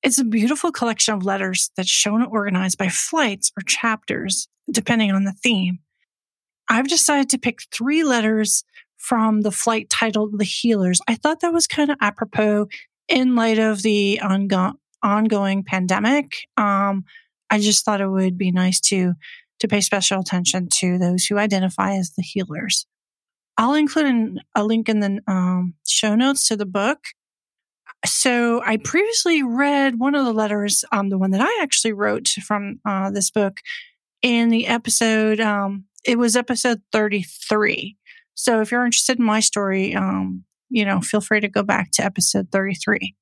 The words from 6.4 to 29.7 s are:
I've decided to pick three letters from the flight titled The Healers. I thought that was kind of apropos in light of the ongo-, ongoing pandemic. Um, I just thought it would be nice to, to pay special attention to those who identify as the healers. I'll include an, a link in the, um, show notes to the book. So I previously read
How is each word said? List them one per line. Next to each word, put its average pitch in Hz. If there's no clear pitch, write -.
I've 240
decided 294
to -
pick -
three 302
letters 220
from 220
the 208
flight 220
titled 214
The 208
Healers. 190
I 233
thought 302
that 339
was 330
kind 294
of 285
apropos 208
in 254
light 226
of 220
the 208
ongo-, 190
ongoing 202
pandemic. 196
Um, 196
I 214
just 208
thought 202
it 196
would 190
be 185
nice 185
to, 180
to 214
pay 208
special 190
attention 180
to 180
those 180
who 208
identify 196
as 190
the -
healers. 185
I'll 233
include 302
an, 226
a 208
link 220
in 214
the, 202
um, 180
show -
notes 269
to 220
the 202
book. 202
So 240
I 220
previously 339
read 269